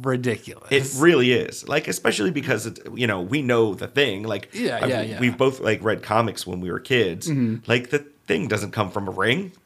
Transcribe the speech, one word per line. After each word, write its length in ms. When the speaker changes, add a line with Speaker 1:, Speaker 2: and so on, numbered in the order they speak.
Speaker 1:
ridiculous. 720
Speaker 2:
It 280
really 340
is, 360
like, 180
especially 440
because 340
it's, 140
you 100
know, 160
we 220
know 320
the 120
thing. 360
Like, 300
Speaker 1:
Yeah, 280
Speaker 2:
I, 60
Speaker 1:
yeah, 160
yeah. 160
Speaker 2:
we've 180
both, 220
like, 240
read 180
comics 460
when 120
we 120
were 80
kids. 500
Speaker 1:
Mm-hmm. 280
Speaker 2:
Like, 220
the 80
thing 200
doesn't 240
come 180
from 180
a 40
ring. 400